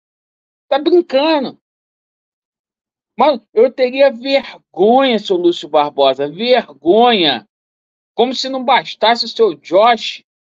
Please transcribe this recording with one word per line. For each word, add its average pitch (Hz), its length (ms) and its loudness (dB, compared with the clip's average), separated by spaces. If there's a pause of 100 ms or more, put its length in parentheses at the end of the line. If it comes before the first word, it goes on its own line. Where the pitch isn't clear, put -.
(680)
Tá 269 100 0
brincando. 302 840 0 (1600)
Mano, 269 240 0 (120)
eu 233 180 2
teria 269 400 0
vergonha, 247 1080 0
seu 202 200 -2
Lúcio 170 320 -2
Barbosa, 143 600 0
vergonha. 202 1160 0 (680)
Como 247 220 -2
se 262 140 -8
não 262 140 -8
bastasse 233 600 -2
o 226 40 -12
seu 214 260 0
Josh 220 680 0 (260)